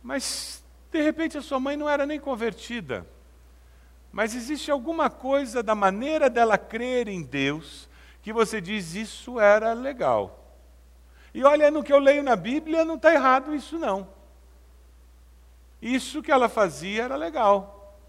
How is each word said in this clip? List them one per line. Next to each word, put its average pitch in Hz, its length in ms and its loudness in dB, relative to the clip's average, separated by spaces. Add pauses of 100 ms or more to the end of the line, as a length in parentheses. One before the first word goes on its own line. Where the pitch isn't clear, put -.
Mas, - 600 -8 (280)
de 320 100 -2
repente, 302 360 -2
a 277 40 -8
sua 262 180 -4
mãe 277 160 -2
não 294 140 -4
era 285 160 0
nem 302 140 -6
convertida. 214 880 -6 (1040)
Mas 214 220 -2
existe 262 380 -6
alguma 285 380 -2
coisa 254 520 -2
da 214 140 0
maneira 247 540 2
dela 226 280 4
crer 240 500 -4
em 185 140 -8
Deus 143 680 -4 (340)
que 214 120 -10
você 220 260 0
diz, 180 360 -8
"Isso 226 440 -10
era 214 340 6
legal." 185 840 -2 (760)
E 240 100 -4
olha, 294 260 6
no 302 140 0
que 277 100 0
eu 285 60 8
leio 285 240 4
na 254 120 2
Bíblia, 302 480 -2
não 320 140 -4
tá 320 160 4
errado 269 420 2
isso 294 220 -8
não. 202 300 -4 (1700)
Isso 254 420 -4
que 320 80 -2
ela 254 180 4
fazia 196 540 -2
era 262 120 -6
legal. 240 840 0 (120)